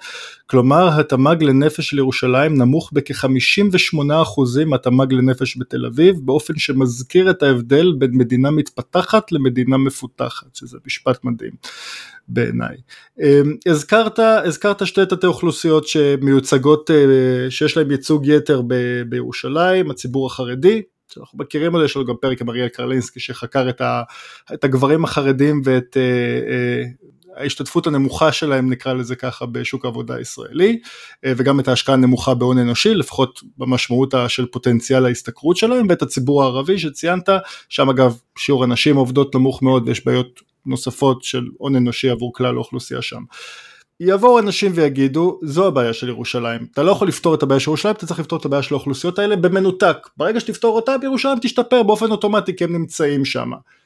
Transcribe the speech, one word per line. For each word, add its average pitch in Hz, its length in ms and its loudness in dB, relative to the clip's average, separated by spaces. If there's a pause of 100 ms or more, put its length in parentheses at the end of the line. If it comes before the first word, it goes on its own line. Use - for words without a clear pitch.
(460)
כלומר, 151 540 4
התמ"ג 143 420 2
לנפש 147 480 2
של 143 80 -2
ירושלים 135 600 0
נמוך 131 340 2
בכחמישים 139 800 0
ושמונה 156 500 2
אחוזים 139 480 0
מהתמ"ג 131 420 2
לנפש 127 460 0
בתל 127 280 -6
אביב, 160 380 4
באופן 151 320 -2
שמזכיר 131 760 0
את 175 120 -2
ההבדל 139 560 4
בין 131 140 0
מדינה 127 380 2
מתפתחת 175 840 -2
למדינה 131 440 0
מפותחת, 131 800 -6
שזה 127 320 -18
משפט - 380 -4
מדהים 117 280 -6 (760)
בעיניי. 117 480 -4 (440)
אמ, 143 360 4 (100)
הזכרת, 208 520 2
הזכרת 202 680 0
שתי 190 200 0
תתי 185 200 -2
אוכלוסיות 156 640 0
שמיוצגות, 139 1000 2
אה, 131 600 4
שיש 151 260 -2
להם 151 140 2
ייצוג 143 360 -2
יתר 147 400 2
ב-, 123 420 -2
בירושלים, 147 800 -2
הציבור 131 360 -6
החרדי, 131 560 0 (260)
שאנחנו - 300 -20
מכירים 156 360 -2
אותו, 165 100 2
יש 139 120 -2
לנו 135 100 -4
גם 120 140 -4
פרק 131 200 -2
עם 120 100 -6
אריאל 120 180 -4
קרלינסקי 123 520 -6
שחקר 127 480 -4
את 120 120 -6
ה-, 120 220 -4 (520)
את 151 100 -4
הגברים 139 400 2
החרדים 143 600 0
ואת, 127 320 0
אה, 135 60 2 (500)
אה, 120 300 -2 (540)
ההשתתפות 143 500 -4
הנמוכה 143 460 0
שלהם, 131 400 -2
נקרא 131 200 -6
לזה 127 240 -6
ככה, 127 300 -10
בשוק 123 380 -8
העבודה 120 300 -8
הישראלי, 143 640 -2 (460)
אה, 131 120 0
וגם 139 240 2
את 127 80 -2
ההשקעה 131 260 2
הנמוכה 127 400 4
בהון 123 240 2
אנושי, 120 360 2
לפחות 135 460 -2 (180)
במשמעות 127 560 0
ה-, 123 140 0
של 123 180 -4
פוטנציאל 127 600 0
ההשתכרות 123 500 -2
שלהם, 233 320 2
ואת 180 140 2
הציבור 139 400 0
הערבי 135 360 0
שציינת, 170 500 -4 (400)
שם 135 220 0
אגב 127 280 4 (200)
שיעור 131 260 0
הנשים 123 320 2
עובדות 135 380 2
נמוך 131 280 0
מאוד, 131 260 2
ויש 120 180 -4
בעיות 127 340 -2 (260)
נוספות 131 560 -2
של 123 240 -6 (120)
הון 139 180 -2
אנושי 123 340 0
עבור 120 240 -4
כלל 123 200 -2
האוכלוסייה 123 480 -8
שם. - 200 -12 (800)
יבואו 202 380 4
אנשים 202 360 0
ויגידו, 147 680 0
"זו 160 240 0
הבעיה 127 260 0
של 123 160 -8
ירושלים, 117 640 -6
אתה 143 100 0
לא 170 80 4
יכול 202 180 2
לפתור 165 260 0
את 151 80 -2
הבעיה 139 180 2
של 151 100 -2
ירושלים, 208 240 -2
אתה 175 120 -12
צריך 165 140 -6
לפתור 160 180 -6
את - 60 -10
הבעיה 139 180 -2
של 147 120 -6
האוכלוסיות 139 440 -6
האלה 208 180 0
במנותק, 185 600 2 (200)
ברגע 214 240 -2
שתפתור 226 360 -2
אותה, 233 260 -2
ירושלים 269 400 -2
תשתפר 247 400 2
באופן 214 280 0
אוטומטי, 208 460 -2
כי 175 80 -2
הם 170 80 -2
נמצאים 147 520 -2
שם." 123 260 -6 (360)